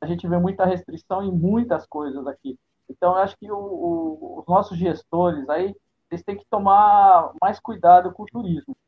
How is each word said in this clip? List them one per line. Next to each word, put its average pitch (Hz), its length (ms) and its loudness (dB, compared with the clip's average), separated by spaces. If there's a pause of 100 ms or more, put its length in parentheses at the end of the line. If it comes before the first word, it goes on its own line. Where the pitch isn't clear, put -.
A 156 40 -10
gente 175 220 -6
vê 175 80 0
muita 185 300 0
restrição 185 580 -4
em 190 80 -6
muitas 180 540 -2
coisas 139 400 -10
aqui. - 320 -12 (320)
Então, 180 220 0
eu 190 100 2
acho 196 160 -4
que 208 120 -16
o, 208 60 -8
o, 170 840 -8
os - 60 -18
nossos 190 300 0
gestores 165 720 -2
aí, 180 260 -4 (360)
eles 170 120 -10
têm 202 140 -10
que - 140 -18
tomar 196 920 4
mais 208 180 -2
cuidado 180 540 4
com 208 120 -14
o - 20 -16
turismo, 196 500 -8 (120)